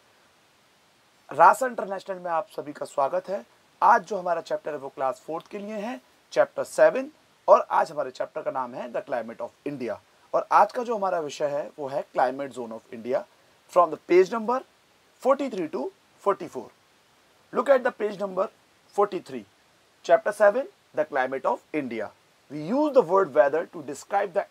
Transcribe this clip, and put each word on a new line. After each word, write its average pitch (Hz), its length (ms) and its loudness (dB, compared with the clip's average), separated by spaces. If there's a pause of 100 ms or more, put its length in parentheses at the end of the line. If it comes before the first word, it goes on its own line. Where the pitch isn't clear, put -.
(1300)
रासा 190 340 6
इंटरनेशनल 196 540 -6
में 180 120 -8
आप 160 240 -2
सभी 147 180 -4
का 143 120 -10
स्वागत 143 440 -2
है। 214 140 -6 (380)
आज 220 260 6
जो 208 100 -4
हमारा 175 240 -2 (120)
चैप्टर 156 180 -6
है 147 60 -6
वो 139 120 -12
क्लास 131 380 -6
फोर्थ 165 200 -8
के - 100 -12
लिए 202 320 -10
है, 254 100 -10 (320)
चैप्टर 139 320 0 (140)
सेवन, 247 340 4 (360)
और - 240 8
आज 165 200 0
हमारे 143 200 -6
चैप्टर 147 300 -8
का 147 100 -6 (100)
नाम 123 140 -8
है 180 180 -12
The - 160 -8
Climate 117 400 -8
of - 240 -10
India। 117 240 -6 (360)
और 165 180 0
आज 196 200 4
का 247 120 -4
जो 226 140 -4
हमारा 185 220 -2
विषय 143 400 -4
है - 100 -8 (100)
वो 143 80 -6
है 143 180 -6 (100)
Climate 131 460 -2
Zone 110 200 -12
of - 180 -16
India 123 260 -4 (480)
from 175 160 6
the 147 80 -8 (120)
page 180 220 6
number 233 280 -2 (640)
forty-three 262 440 0
to 185 120 -8 (440)
forty-four। 165 420 -2 (920)
Look - 180 2
at 247 80 2
the 240 160 -2
page 208 200 -4
number 190 280 -4 (480)
forty-three, 175 500 -2 (600)
chapter 170 260 4
seven, 214 360 4 (260)
The 151 120 0
Climate 131 460 -2
of 254 100 -4 (120)
India। 117 360 -6 (420)
We 147 80 -10 (120)
use 294 220 0
the 254 80 6
word 175 320 2
weather 147 280 4 (100)
to 175 100 -14
describe 180 540 -6
the 190 160 -2